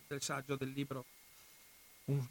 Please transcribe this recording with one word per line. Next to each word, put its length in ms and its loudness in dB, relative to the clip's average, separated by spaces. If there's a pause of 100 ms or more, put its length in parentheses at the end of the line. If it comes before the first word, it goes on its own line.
del 160 -2
saggio, 320 0
del 160 0
libro, 340 -2 (1000)
un, 260 4